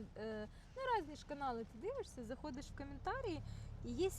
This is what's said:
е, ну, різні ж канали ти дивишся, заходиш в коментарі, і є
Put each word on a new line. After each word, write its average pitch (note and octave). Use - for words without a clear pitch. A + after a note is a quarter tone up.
е, G#3+
ну, B4+
різні D4
ж -
канали C4+
ти -
дивишся, D#4+
заходиш C4
в -
коментарі, D#4
і A#3+
є E4